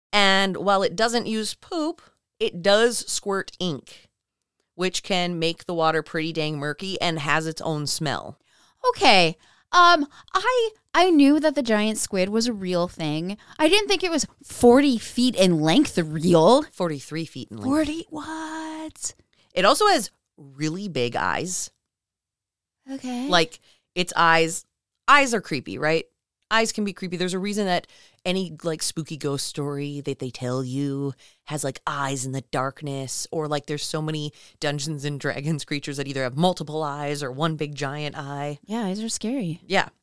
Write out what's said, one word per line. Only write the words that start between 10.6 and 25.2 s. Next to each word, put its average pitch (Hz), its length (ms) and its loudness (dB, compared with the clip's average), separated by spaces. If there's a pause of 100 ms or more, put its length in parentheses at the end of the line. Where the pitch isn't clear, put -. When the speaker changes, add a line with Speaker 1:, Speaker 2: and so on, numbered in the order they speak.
Speaker 2:
I 349 160 6
knew 294 300 8
that 294 160 2
the 294 80 0
giant 214 340 0
squid 190 320 -2
was 226 180 0
a 247 60 -4
real 180 340 -2
thing. 165 500 -6 (200)
I 311 120 4
didn't 403 180 4
think 381 160 2
it 349 80 -2
was 311 160 -2 (160)
forty 247 560 6
feet 240 360 -2
in 175 260 4
length 170 360 4
real. 170 760 6
Speaker 1:
Forty-three 160 540 -6
feet 135 240 -14
in - 80 -14
length. 165 120 -6
Speaker 2:
Forty? 311 400 -2
What? 311 1040 -12 (380)
Speaker 1:
It 185 120 2
also 349 220 6
has 311 240 2 (260)
really 156 500 -8
big 123 280 -2
eyes. 92 560 -4 (1200)
Speaker 2:
Okay. 254 380 -6
Speaker 1:
Like, 170 300 2 (360)
its 175 200 -4
eyes, 165 500 2 (420)
eyes 277 260 6